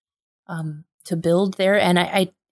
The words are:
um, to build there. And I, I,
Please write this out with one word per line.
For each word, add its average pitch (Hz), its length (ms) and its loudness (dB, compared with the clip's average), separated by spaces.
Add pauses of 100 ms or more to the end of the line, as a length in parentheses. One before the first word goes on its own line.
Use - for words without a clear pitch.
(480)
um, 156 380 -10 (200)
to - 100 -4
build 180 400 0
there. - 240 2
And 180 200 2
I, 175 40 0
I, 185 280 -2 (200)